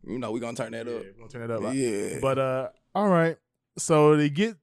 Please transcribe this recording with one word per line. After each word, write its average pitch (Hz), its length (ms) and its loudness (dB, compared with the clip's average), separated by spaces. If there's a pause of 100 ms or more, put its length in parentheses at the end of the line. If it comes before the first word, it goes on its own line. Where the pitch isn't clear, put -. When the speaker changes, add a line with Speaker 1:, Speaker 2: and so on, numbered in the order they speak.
Speaker 1:
You 123 120 -6
know, 113 120 -6
we 117 80 -4
gonna 117 160 -8
turn 113 180 -8
that 113 120 -8
Speaker 2:
Yeah, 120 80 -8
Speaker 1:
up. 110 80 -8
Speaker 2:
we 98 160 -16
gonna 113 120 -20
turn 120 140 -14
it 117 80 -6
up. 110 220 -4
Speaker 1:
Yeah. 104 480 -2
Speaker 2:
But, 135 160 0
uh, 131 300 -2 (260)
all 202 140 0
right. 165 300 4 (420)
So 151 360 6
to 147 140 4
get 190 340 0